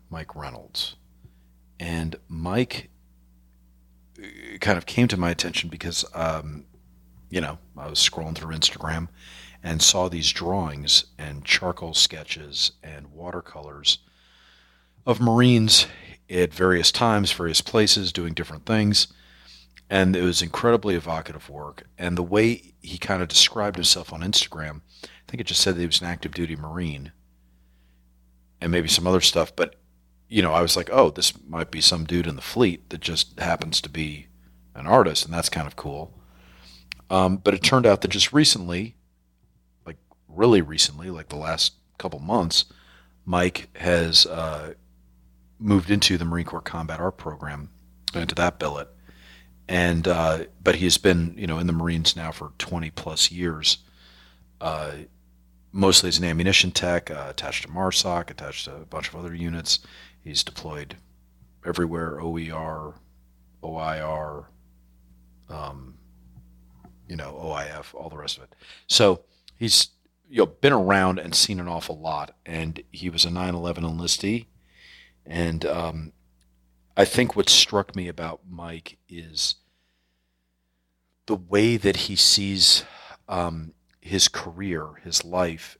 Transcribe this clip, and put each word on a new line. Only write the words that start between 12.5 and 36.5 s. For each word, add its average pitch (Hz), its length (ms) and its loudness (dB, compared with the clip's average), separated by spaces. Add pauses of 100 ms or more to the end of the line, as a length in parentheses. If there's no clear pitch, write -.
and 73 300 -18
watercolors 76 840 -6 (1080)
of 117 140 2
Marines 117 680 6 (400)
at 90 240 2
various 90 400 4
times, 107 400 2
various 82 300 -2
places, 104 500 2
doing 85 220 -4
different 78 320 -10
things. 107 420 2 (840)
And 95 240 6
it 90 80 2
was 90 180 2
incredibly 101 540 2
evocative 80 520 -6
work. 73 360 -16 (160)
And 87 180 -2
the 90 60 0
way 107 580 2
he - 160 -12
kind 92 240 -2
of 90 60 -2
described - 480 4
himself 87 360 0
on 80 100 -10
Instagram, 78 600 -2 (220)
I - 40 -18 (200)
think - 140 -8
it - 40 -10
just - 160 0
said 92 140 2
that 85 60 -4
he 87 40 0
was - 160 0
an 87 60 -8
active 85 260 -8
duty 80 220 -6
Marine 76 560 -8 (1500)
and 85 120 -2
maybe 85 160 2
some 85 180 2
other 92 160 4
stuff. - 340 2
But, - 200 -2 (520)
you 110 140 2
know, 82 120 2
I 85 100 4
was 82 120 2
like, 90 160 -4
"Oh, 113 200 6
this - 320 -2
might 82 260 -8
be 78 120 -8
some 80 240 4
dude 85 200 0
in 78 100 -4
the 67 60 -12
fleet 107 480 0
that 85 120 -12
just - 380 -4
happens 82 420 -2
to - 80 -10
be 76 380 -8 (460)
an 71 140 -10
artist," 95 380 6
and 80 80 -8
that's 85 160 -2
kind 76 180 -4
of - 80 -16
cool. - 440 -12 (920)